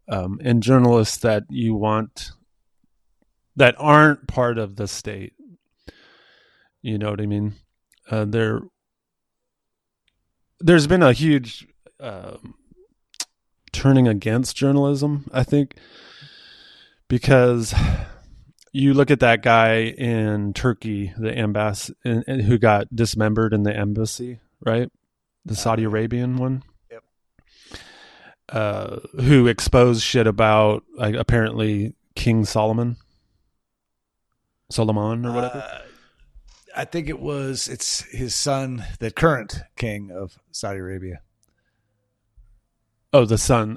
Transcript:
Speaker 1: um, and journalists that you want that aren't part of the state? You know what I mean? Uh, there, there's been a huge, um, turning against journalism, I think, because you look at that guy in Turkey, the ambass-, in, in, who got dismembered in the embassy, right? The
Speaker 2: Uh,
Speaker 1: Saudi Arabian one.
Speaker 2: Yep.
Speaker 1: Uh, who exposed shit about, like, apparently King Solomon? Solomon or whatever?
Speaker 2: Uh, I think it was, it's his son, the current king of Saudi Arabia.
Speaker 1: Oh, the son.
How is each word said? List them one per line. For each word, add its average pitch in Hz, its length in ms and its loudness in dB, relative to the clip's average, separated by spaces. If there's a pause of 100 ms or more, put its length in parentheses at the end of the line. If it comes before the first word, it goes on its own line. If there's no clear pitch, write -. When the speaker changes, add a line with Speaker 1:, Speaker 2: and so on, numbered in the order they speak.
Speaker 1:
um, 95 360 -6
and 120 180 2
journalists 120 560 4
that 107 320 -2
you 117 260 -2
want 107 560 -4 (1200)
that 127 240 4
aren't 147 480 4
part 120 320 -2
of 98 160 -6
the 101 120 -6
state? 98 460 -12 (1500)
You 110 160 -6
know 104 100 -4
what 104 100 -6
I 107 60 -6
mean? 104 300 -4 (540)
Uh, 107 160 -2
there, 110 360 -2 (2000)
there's 165 260 6
been 180 160 4
a 131 80 8
huge, 131 560 0 (320)
um, 104 560 -16 (1160)
turning 135 340 4
against 110 480 -2
journalism, 139 760 0
I 127 100 0
think, 143 320 0 (1300)
because 123 680 4 (1000)
you 139 160 4
look 139 160 4
at 135 120 4
that 117 200 4
guy 113 440 4
in 107 680 -2
Turkey, 104 640 -4
the 110 140 -4
ambass-, 107 600 -4 (140)
in, 120 220 -2
in, 131 140 -4
who 110 180 2
got 104 360 2
dismembered 110 560 0
in 107 120 0
the 104 120 -2
embassy, 110 640 -6 (240)
right? 120 280 -2 (540)
The - 80 -8
Speaker 2:
Uh, 104 40 -6
Speaker 1:
Saudi 113 280 -2
Arabian 117 520 -2
one. 131 240 -4 (300)
Speaker 2:
Yep. 113 120 -20 (1500)
Speaker 1:
Uh, 104 500 -6 (200)
who 127 280 6
exposed 123 560 2
shit 113 240 2
about, 107 560 2 (120)
like, 107 200 -2
apparently 110 800 -2 (200)
King 113 300 2
Solomon? 113 520 -2 (1700)
Solomon 110 560 -2
or 120 60 -6
whatever? 123 260 -4
Speaker 2:
Uh, 110 240 -14 (920)
I 139 100 -6
think 160 240 -8
it 156 100 -10
was, 135 480 -6
it's - 340 -8 (100)
his 120 240 -8
son, 135 500 -4 (140)
the 113 100 -6
current 135 500 -2 (160)
king 104 360 -8
of 92 260 -14 (140)
Saudi 101 260 -10
Arabia. 92 440 -12 (1900)
Speaker 1:
Oh, 131 140 6
the 107 140 0
son. 110 380 0